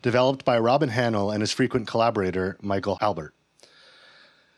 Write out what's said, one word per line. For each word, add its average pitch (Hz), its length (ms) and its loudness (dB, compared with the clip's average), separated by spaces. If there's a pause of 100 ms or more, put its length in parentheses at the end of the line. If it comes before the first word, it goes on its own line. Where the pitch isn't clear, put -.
developed 127 420 2
by 123 140 2
Robin 127 320 2
Hanel 110 420 0
and 107 80 -2
his 107 100 -2
frequent 127 380 -2
collaborator, 98 720 0
Michael 98 400 -2
Albert. 82 320 -4 (1300)